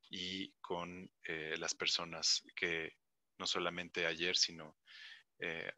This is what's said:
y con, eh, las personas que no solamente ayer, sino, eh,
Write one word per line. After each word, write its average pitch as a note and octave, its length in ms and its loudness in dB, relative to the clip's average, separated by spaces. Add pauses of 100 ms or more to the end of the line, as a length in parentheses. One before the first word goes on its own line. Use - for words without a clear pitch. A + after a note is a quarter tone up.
y F#2 520 -4
con, F2+ 500 -4 (140)
eh, D#2+ 340 -2
las E2 160 -2
personas E2 720 2 (100)
que E2 420 0 (420)
no F#2 80 -2
solamente F2 600 0
ayer, E2+ 300 4
sino, D#2+ 420 2 (640)
eh, E2 380 -2